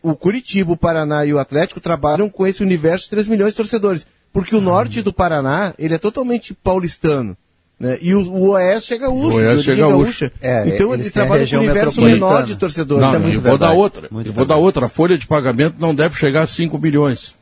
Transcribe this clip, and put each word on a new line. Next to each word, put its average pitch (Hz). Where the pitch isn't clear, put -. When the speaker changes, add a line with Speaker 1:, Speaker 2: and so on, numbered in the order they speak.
Speaker 1:
o 165
Curitiba, 196
o 165
Paraná 151
e 147
o 143
Atlético 147
trabalham 160
com 190
esse 190
universo 180
de -
três 208
milhões 214
de -
torcedores, 208
porque 196
o 208
norte 208
do 202
Paraná, 165
ele 160
é 160
totalmente 240
paulistano, 156
né? 123
E 180
o, 202
o 190
oeste 196
é 233
gaúcho, 262
Speaker 2:
O -
oeste 139
Speaker 1:
de 147
origem -
Speaker 2:
é -
gaúcho. 139
Speaker 1:
gaúcha. 131
Speaker 3:
É, 123
Speaker 1:
Então 202
Speaker 3:
eles -
Speaker 1:
eles -
Speaker 3:
têm -
a -
Speaker 1:
trabalham -
com -
Speaker 3:
região -
Speaker 1:
um 220
universo -
Speaker 3:
metropolitana. 202
Speaker 1:
menor -
de 104
torcedores. 147
Speaker 2:
Não, 135
Speaker 3:
Isso 143
é -
muito 160
Speaker 2:
e -
vou 123
dar 165
Speaker 3:
verdade. 165
Speaker 2:
outra, 107
Speaker 3:
Muito 110
Speaker 2:
e -
vou 113
dar 156
Speaker 3:
verdade. 156
Speaker 2:
outra. 147
A -
folha 170
de 123
pagamento 143
não 165
deve 151
chegar 156
a 151
cinco 165
milhões. 147